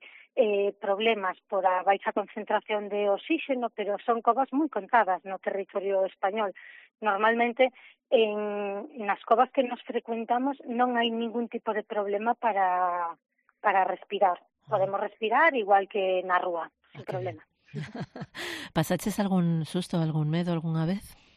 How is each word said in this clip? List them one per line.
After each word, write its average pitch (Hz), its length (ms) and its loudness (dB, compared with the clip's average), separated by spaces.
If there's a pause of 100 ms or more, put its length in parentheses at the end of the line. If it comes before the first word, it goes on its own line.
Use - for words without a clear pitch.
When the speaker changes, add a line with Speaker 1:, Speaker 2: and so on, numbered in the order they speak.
(380)
Speaker 1:
eh, 202 400 2
problemas 202 600 0 (100)
por 190 160 0
a 185 160 2
baixa 196 320 0
concentración 208 800 -4
de 208 180 0
oxíxeno, 240 640 -2
pero 202 320 -4
son 233 160 2
covas 240 320 2
moi 294 160 2
contadas 190 560 0
no 190 160 -8
territorio 196 640 -2
español. 202 460 -2 (480)
Normalmente, 233 720 2 (380)
en, 208 800 0 (160)
nas 196 180 -2
covas 240 280 4
que 269 120 2
nos 240 220 -6
frecuentamos 240 800 -4
non 247 320 0
hai 233 160 0
ningún 233 340 -4
tipo 226 300 -6
de 208 80 -4
problema 208 480 -2
para, 180 800 0 (480)
para 190 240 4
respirar. 185 560 0 (240)
Speaker 2:
Ah. 220 120 -2
Speaker 1:
Podemos 196 220 0
respirar 226 540 2
igual 202 340 4
que 185 380 0
na 180 160 2
rúa, 170 280 -4
Speaker 2:
Ah, - 40 -20 (180)
Speaker 1:
sin - 140 -16
Speaker 2:
que 185 80 -8
Speaker 1:
problema. 180 320 -8
Speaker 2:
ben. - 40 -20 (200)
<laughs> - 1040 -12
Pasaches 180 480 -2
algún 170 440 2
susto, 175 360 -2
algún 156 280 0
medo 170 220 0
algunha 160 380 0
vez? 196 240 -6 (240)